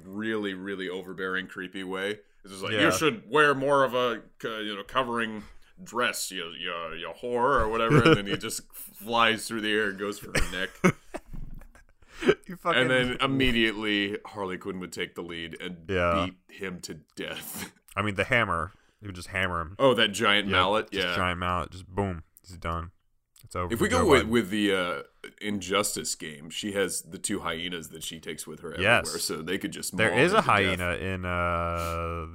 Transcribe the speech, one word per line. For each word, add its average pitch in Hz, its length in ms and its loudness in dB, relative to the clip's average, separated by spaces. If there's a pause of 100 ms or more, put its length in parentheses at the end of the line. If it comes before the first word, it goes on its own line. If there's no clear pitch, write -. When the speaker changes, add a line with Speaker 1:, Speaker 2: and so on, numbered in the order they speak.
Speaker 1:
really, 104 500 -4
really 95 360 -6
overbearing, 92 580 -6
creepy 95 360 -10
way. 95 360 -4 (240)
It's 95 100 -18
just 95 100 -12
like, 92 100 -4
"You 104 80 2
Speaker 2:
Yeah. 110 100 6
Speaker 1:
should 127 380 0
wear 143 260 6
more 139 280 4
of 123 120 0
a 120 260 0 (180)
co-, 110 200 -8
you 107 160 -4
know, 98 80 -8
covering 117 600 -2 (400)
dress, 110 480 -2
you, 92 120 -6 (160)
you, 90 120 -6 (280)
you 82 120 -8 (100)
whore," 123 400 2
or 110 80 2
whatever, 113 340 6
and 156 140 8
then 101 100 -2
he 101 100 -2
Speaker 2:
<laughs> - 0 -
Speaker 1:
just 110 240 -6 (120)
flies 113 760 2
through 113 140 -4
the 107 100 0
air 107 180 2
and 95 100 -8
goes 101 200 -6
for - 80 -16
her - 240 2
neck. 92 180 -4 (140)
Speaker 2:
<laughs> 185 120 4 (1500)
You 180 80 -10
fucking 160 260 2
Speaker 1:
And 127 80 4
then 127 320 2
immediately 110 1040 2
Harley 95 320 -6
Quinn 92 220 -8
would 90 120 -10
take 90 220 -6
the 92 80 -10
lead 85 400 -8
and 90 160 -10 (100)
Speaker 2:
Yeah. 87 380 2
Speaker 1:
beat - 320 -12
him 92 240 -8
to 90 140 -10 (200)
death. 85 560 -10 (140)
<laughs> - 100 -18
Speaker 2:
I 101 60 -2
mean, 104 140 -2
the 95 80 2
hammer. 95 500 0 (260)
He 107 60 -18
would 98 100 -12
just 87 120 -14
hammer 92 340 -2
him. 85 160 -10
Speaker 1:
Oh, 131 160 6
that 110 200 6
giant 101 340 4
Speaker 2:
Yeah, 95 60 0
Speaker 1:
mallet? 98 380 4
Speaker 2:
just 95 180 0
Speaker 1:
Yeah. 87 60 0
Speaker 2:
giant 90 240 0
mallet. 90 320 -2
Just 92 160 -14
boom. 92 360 -4 (180)
He's 90 160 -18
done. 85 320 -6 (540)
It's - 120 -14
over 90 160 -4
Speaker 1:
If 117 80 0
we 202 80 2
Speaker 2:
for - 40 -2
Speaker 1:
go - 80 4
Speaker 2:
Joe - 100 4
Speaker 1:
with, 127 140 8
Speaker 2:
Biden. 107 60 -4
Speaker 1:
with 113 200 2
the, 101 240 2
uh, 87 300 -2 (380)
Injustice 98 720 -2
game, 78 340 -12
she 104 220 -6
has 98 320 -2
the 87 160 -14
two 92 220 -2
hyenas 85 480 -6
that 80 120 -16
she 80 180 -10
takes 78 280 -10
with 78 140 -14
her 82 180 -10
Speaker 2:
Yes. 104 300 4
Speaker 1:
everywhere, 85 100 -4
so 80 240 -4
they 92 160 0
could 90 120 -4
just - 240 -8
Speaker 2:
There 110 140 4
Speaker 1:
maul 104 100 2
Speaker 2:
is 170 140 6
Speaker 1:
him 220 60 4
Speaker 2:
a - 20 6
Speaker 1:
to - 60 0
death. 117 80 6
Speaker 2:
hyena 90 400 2
in, 92 300 -4
uh, 85 1080 -2